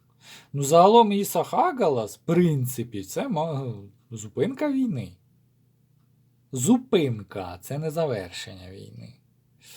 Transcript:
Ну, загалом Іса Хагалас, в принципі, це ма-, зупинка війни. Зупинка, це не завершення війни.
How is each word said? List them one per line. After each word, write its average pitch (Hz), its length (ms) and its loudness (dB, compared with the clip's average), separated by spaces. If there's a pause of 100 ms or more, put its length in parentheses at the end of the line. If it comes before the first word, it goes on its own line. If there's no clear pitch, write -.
(520)
Ну, 139 100 -4
загалом 202 500 8
Іса 196 300 0
Хагалас, 180 720 0
в - 40 -20
принципі, 139 840 0
це 233 260 -6
ма-, 151 460 -4 (360)
зупинка 160 640 -4
війни. 160 400 -2 (1400)
Зупинка, 123 1080 -2
це 139 180 -10
не 160 120 -6
завершення 107 800 -6
війни. 110 440 -18 (640)